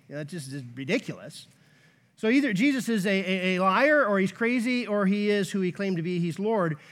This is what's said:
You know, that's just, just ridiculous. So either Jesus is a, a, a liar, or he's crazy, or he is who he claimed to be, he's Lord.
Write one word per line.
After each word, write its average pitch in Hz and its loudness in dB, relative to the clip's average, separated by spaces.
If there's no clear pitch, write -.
You 151 -16
know, 147 -10
that's 151 -10
just, 143 -12
just 135 -10
ridiculous. 135 -8
So 220 -2
either 269 4
Jesus 240 0
is 208 0
a, 208 0
a, 185 0
a 180 0
liar, 262 4
or 202 2
he's 190 0
crazy, 240 0
or 208 0
he 208 2
is 202 0
who 196 -2
he 180 0
claimed 196 -4
to 165 -2
be, 180 -2
he's 170 -2
Lord. 196 0